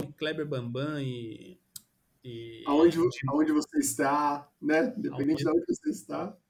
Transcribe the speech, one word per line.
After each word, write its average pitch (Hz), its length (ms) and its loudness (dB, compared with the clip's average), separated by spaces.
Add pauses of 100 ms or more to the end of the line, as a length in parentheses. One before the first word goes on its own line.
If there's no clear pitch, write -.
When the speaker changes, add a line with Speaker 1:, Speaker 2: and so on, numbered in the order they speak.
(160)
Speaker 1:
Kleber 156 300 -2
Bambam 139 540 -4
e, 120 580 -8 (680)
e 117 420 -12
Speaker 2:
Aonde 160 300 6
vo-, 170 120 4
Speaker 1:
de - 100 -6 (100)
Speaker 2:
aonde 311 240 2
você - 260 0
está, 143 720 0 (100)
né? 151 360 2
Independente 139 480 0
Speaker 1:
Aonde - 0 -
Speaker 2:
de - 60 2
onde 170 160 2
você - 240 -2
está. 170 460 -6 (120)